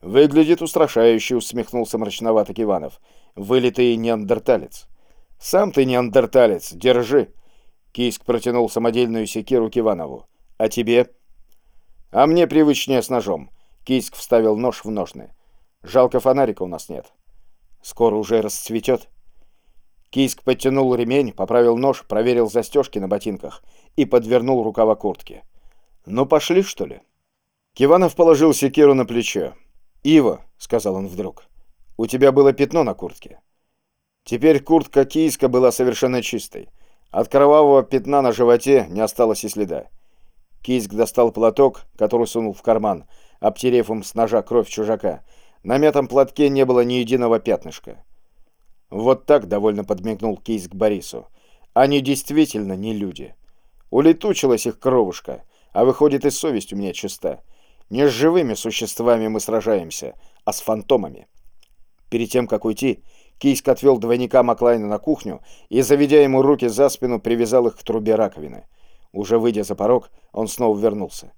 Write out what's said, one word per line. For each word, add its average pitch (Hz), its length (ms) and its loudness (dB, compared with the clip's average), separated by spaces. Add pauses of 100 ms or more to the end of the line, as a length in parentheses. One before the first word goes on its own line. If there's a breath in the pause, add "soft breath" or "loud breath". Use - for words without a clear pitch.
«Выглядит 151 580 4
устрашающе», — 117 760 2
усмехнулся 117 600 -6
мрачновато 107 560 -2
Киванов. 92 480 -4 (360)
«Вылитый 120 600 0
неандерталец». 110 880 -4 (540)
«Сам 190 320 -2
ты 139 120 2
неандерталец, 123 880 2
держи». 120 600 0 (600)
Кийск 120 320 -4
протянул 120 440 0
самодельную 113 580 -2
секиру 113 440 -2
Киванову. 90 560 -4 (300)
«А 110 120 -2
тебе?» 120 420 0 (1000)
«А 131 160 4
мне 165 200 2
привычнее 139 560 0
с - 80 -10
ножом». 98 400 -6 (340)
Кийск 131 320 -4
вставил 110 400 2
нож 117 280 -4
в 107 60 -8
ножны. 85 440 -10 (480)
«Жалко, 123 380 2
фонарика 131 420 0
у 92 40 -6
нас 85 220 -12
нет». 67 240 -14 (680)
«Скоро 113 340 0
уже 107 240 0
расцветёт». 113 680 -4 (1040)
Кийск 131 320 -2
подтянул 131 520 0
ремень, 120 380 -2
поправил 117 440 2
нож, 131 300 -2
проверил 117 420 0
застёжки 117 500 -2
на 98 100 -6
ботинках 101 540 -8 (340)
и 147 80 0
подвернул 120 580 0
рукава 110 320 2
куртки. - 480 -10 (640)
«Ну, 117 200 -2
пошли, 175 360 2
что 104 240 -8
ли?» - 140 -18 (720)
Киванов 165 400 4
положил 160 400 4
секиру 143 400 4
на 131 100 0
плечо. 107 500 -6 (500)
«Иво», — 135 360 4 (180)
сказал 107 360 -4
он 98 120 -8
вдруг, — 92 380 -12 (540)
«у 113 80 -4
тебя 131 260 4
было 139 200 6
пятно 143 300 0
на 107 120 -2
куртке». - 460 -16 (840)
Теперь 135 380 2
куртка 143 420 2
Кийска 147 440 -2
была 123 220 4
совершенно 123 520 -2
чистой. - 480 -12 (400)
От 110 180 -2
кровавого 143 540 6
пятна 135 400 -2
на 123 100 2
животе 120 560 4
не 92 120 -6
осталось 110 440 0
и 107 40 -8
следа. 90 400 -8 (720)
Кийск 110 320 -4
достал 113 360 2
платок, 113 520 2 (160)
который 117 280 0
сунул 113 280 -4
в - 80 -20
карман, 107 420 0 (360)
обтерев 117 500 0
им 110 120 -6
с - 120 -16
ножа 113 280 0
кровь 113 260 0
чужака. 104 540 -4 (400)
На 110 140 -2
мятом 143 320 2
платке 135 400 2
не 135 160 2
было 127 160 2
ни 123 140 0
единого 120 440 0
пятнышка. - 640 -8 (840)
«Вот 123 380 0
так», — 139 220 2
довольно 104 360 -2
подмигнул 101 540 -6
Кийск 98 360 -8
Борису. 98 520 -4 (480)
«Они 139 260 2
действительно 131 760 -2
не 107 200 -8
люди. 90 400 -10 (560)
Улетучилась 147 760 2
их 113 120 -8
кровушка, 107 640 -2 (280)
а 107 120 2
выходит, 139 400 2
и 143 60 2
совесть 131 420 -6
у 101 40 -10
меня 98 180 -6
чиста. - 480 -10 (480)
Не 135 180 2
с - 20 4
живыми 139 440 0
существами 117 760 -2
мы 110 120 -4
сражаемся, 104 760 -4 (320)
а 104 80 -4
с - 60 -10
фантомами». 107 640 -4 (840)
Перед 117 220 -4
тем, 123 160 -2
как - 180 -4
уйти, 113 380 -4 (360)
Кийск 135 300 0
отвёл 131 300 4
двойника 123 440 2
Маклайна 120 440 2
на 104 120 -4
кухню 113 440 -6 (260 soft breath)
и, 123 140 0
заведя 143 400 4
ему 135 200 4
руки 135 260 2
за 123 200 2
спину, 123 320 -4
привязал 117 460 0
их 110 100 -4
к - 60 -20
трубе 110 320 -2
раковины. 78 520 -6 (460)
Уже 104 260 -2
выйдя 113 260 0
за 101 100 -8
порог, 113 360 0 (220)
он 110 160 -6
снова 110 300 -2
вернулся. 101 600 -6